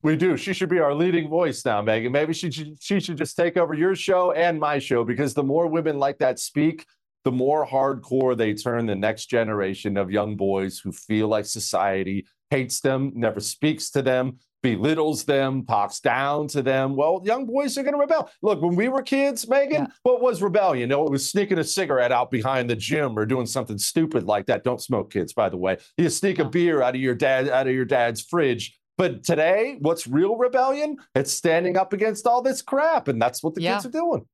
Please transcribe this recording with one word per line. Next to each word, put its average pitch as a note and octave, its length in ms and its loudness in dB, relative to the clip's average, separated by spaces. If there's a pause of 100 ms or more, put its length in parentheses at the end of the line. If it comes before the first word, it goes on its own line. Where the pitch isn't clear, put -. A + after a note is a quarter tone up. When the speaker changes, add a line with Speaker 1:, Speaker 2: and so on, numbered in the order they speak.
Speaker 1:
We D#3 140 2
do. F3 200 2
She - 160 -4
should F3+ 160 -2
be F3 120 2
our C#3+ 140 4
leading E3 360 0
voice D#3+ 340 0
now, G#2+ 160 2
Megan. A2+ 320 0
Maybe D#3 220 0
she E3 160 -4
should, D3+ 280 -10
she G3 220 0
should E3+ 160 -6
just D3 200 -4
take E3+ 200 2
over E3+ 160 2
your E3+ 240 2
show F3+ 360 2
and E3 280 2
my D3 180 0
show, A#2+ 240 0
because B2 300 -2
the D3 100 -2
more D3 240 2
women D#3 320 -2
like C#3 200 0
that B2+ 200 0
speak, D#3 460 -2 (400)
the C3 80 2
more C3+ 340 2
hardcore C3 720 0
they A2 160 0
turn A#2 320 -2
the G#2+ 100 0
next G#2+ 360 -4
generation G#2 680 -2
of F#2+ 140 0
young G#2 260 0
boys G2 420 -2
who F#2+ 140 -10
feel G#2+ 360 -2
like G#2+ 180 0
society G2 800 -2 (240)
hates C3 300 -2
them, C3+ 340 0
never A2 260 -2
speaks D#3 520 -4
to C#3 100 0
them, B2+ 360 0 (240)
belittles C#3+ 640 0
them, C3+ 400 0
talks G#2 360 0
down C#3+ 480 0
to C#3+ 120 -4
them. C3+ 340 0
Well, D#3+ 300 2
young A#3+ 220 -2
boys C4+ 320 -2
are C#4 40 -4
gonna C#4+ 140 0
rebel. C#4+ 340 2 (120)
Look, G3 180 2
when F3 160 2
we G#3+ 120 2
were C4 140 0
kids, C4+ 460 0
Megan, C#4 360 2
Speaker 2:
Yeah. - 20 -8 (160)
Speaker 1:
what B3 180 4
was A#3 220 2
rebellion? E3+ 480 2
No, C#3+ 160 2
it D3 40 0
was C#3 200 -2
sneaking G3 280 0
a D#3 60 0
cigarette C#3 480 2
out B2 180 2
behind B2+ 380 0
the A#2+ 80 0
gym A#2 420 -2
or G#2+ 60 2
doing B2 220 0
something A2+ 320 -4
stupid D#3 460 2
like G2+ 220 2
that. A2+ 180 0
Don't B2 180 -2
smoke, A2 280 -2
kids, F2+ 220 -2
by G#2 160 2
the F2+ 80 -4
way. F#2 220 0 (180)
You E3+ 140 2
sneak F#3 280 0
a D#3+ 60 2
Speaker 2:
No. A#2 60 -4
Speaker 1:
beer E3 320 2
out B2 120 2
of C3 60 -2
your C3 140 2
dad, C3 340 2
out C3 180 2
of B2+ 60 2
your C3 140 0
dad's A#2 340 2
fridge. C#3 540 0 (220)
But F3 260 -6
today, F#3 560 0
what's D3+ 300 -4
real F3+ 280 0
rebellion? C4 600 -2 (180)
It's C#3 160 -2
standing E3+ 460 0
up F#3+ 160 0
against G#3+ 340 -2
all A#3+ 160 2
this C4 200 -2
crap, D4+ 440 0
and A#2 160 0
that's B2 220 -2
what D#3+ 100 -2
the E3 80 -6
Speaker 2:
Yeah. F3+ 120 0
Speaker 1:
kids G3+ 120 -4
are B3 40 -10
doing. E4 440 -2